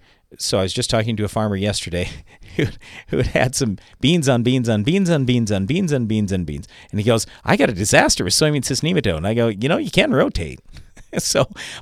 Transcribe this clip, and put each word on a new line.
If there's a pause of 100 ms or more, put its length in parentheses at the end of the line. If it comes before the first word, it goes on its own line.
(380)
so
I
was
just
talking
to
a
farmer
yesterday (220)
<laughs>
who, (440)
who
had
had
some (220)
beans
on
beans
on
beans
on
beans
on
beans
on
beans
and
beans. (220)
And
he
goes, (180)
"I
got
a
disaster
with
soybean
cyst
nematode."
And
I
go,
"You
know,
you
can
rotate."
<laughs> (480)
So (380)